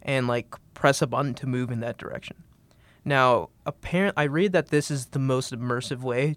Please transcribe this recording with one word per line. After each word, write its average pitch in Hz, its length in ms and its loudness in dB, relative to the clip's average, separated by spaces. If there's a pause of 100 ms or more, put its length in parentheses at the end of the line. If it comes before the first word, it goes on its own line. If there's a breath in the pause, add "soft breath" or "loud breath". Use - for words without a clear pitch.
and, 135 260 0
like, 120 260 -2 (200)
press - 260 4
a 147 60 0
button 127 280 -2
to - 120 -8
move 127 240 -2
in 117 100 -4
that 117 160 -6
direction. - 400 -12 (680 soft breath)
Now, 127 440 4 (160)
apparent-, 185 500 -2
I 147 80 2
read 160 280 0
that 165 160 2
this 151 220 2
is 135 160 -4
the - 120 -4
most 131 360 0
immersive 120 460 -4
way 131 360 0